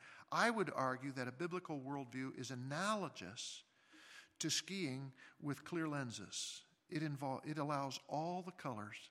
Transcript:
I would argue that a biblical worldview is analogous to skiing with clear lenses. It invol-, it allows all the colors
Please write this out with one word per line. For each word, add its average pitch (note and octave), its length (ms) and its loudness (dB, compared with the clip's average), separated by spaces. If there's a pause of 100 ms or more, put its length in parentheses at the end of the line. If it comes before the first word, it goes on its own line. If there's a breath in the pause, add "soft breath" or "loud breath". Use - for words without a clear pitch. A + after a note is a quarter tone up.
(320 loud breath)
I F#3 180 8
would G3 260 4
argue C3 360 2
that B2+ 160 0
a B2 40 -2
biblical E3+ 480 -2
worldview C3 600 -2
is B2+ 100 -4
analogous C#3 1120 -2 (760 loud breath)
to D#3+ 120 2
skiing C#3 640 2 (280 loud breath)
with C#3+ 220 0
clear D#3+ 240 0
lenses. A#2+ 760 -2 (260)
It D#3 140 2
invol-, C#3 420 0
it D3+ 120 -2
allows C#3 520 2
all F3 360 2
the F3+ 60 -6
colors G#2+ 460 -4 (140)